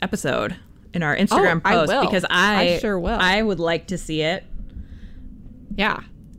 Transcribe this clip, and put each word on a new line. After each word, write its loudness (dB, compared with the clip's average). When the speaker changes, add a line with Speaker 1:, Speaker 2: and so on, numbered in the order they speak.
Speaker 1:
episode, -2
in -2
our 2
Instagram 4
Speaker 2:
Oh, 2
I 4
Speaker 1:
post, 4
Speaker 2:
will. 2
Speaker 1:
because 2
I, 4
Speaker 2:
I 0
sure 0
will. -2
Speaker 1:
I 4
would 0
like 0
to -4
see -2
it. 0
Speaker 2:
Yeah, 0